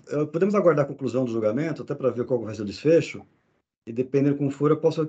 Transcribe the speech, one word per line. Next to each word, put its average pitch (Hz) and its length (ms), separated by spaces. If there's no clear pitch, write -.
eh, 147 180
podemos 185 280
aguardar 165 300
a 139 40
conclusão 131 360
do 120 60
julgamento, 113 520
até 135 120
pra 135 160
ver 117 160
qual 120 160
vai 107 120
ser 107 80
o 107 40
desfecho, 139 580
e 120 60
dependendo 139 440
como 143 140
for, 147 200
eu 151 100
posso 160 280